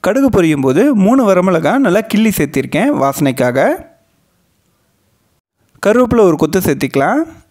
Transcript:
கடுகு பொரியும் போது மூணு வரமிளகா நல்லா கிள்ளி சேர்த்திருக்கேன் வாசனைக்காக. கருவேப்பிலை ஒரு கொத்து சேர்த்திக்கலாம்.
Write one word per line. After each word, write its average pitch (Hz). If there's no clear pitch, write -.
கடுகு 262
பொரியும் 156
போது 135
மூணு 254
வரமிளகா 180
நல்லா 196
கிள்ளி 214
சேர்த்திருக்கேன் 143
வாசனைக்காக. 135
கருவேப்பிலை 226
ஒரு 156
கொத்து 160
சேர்த்திக்கலாம். 143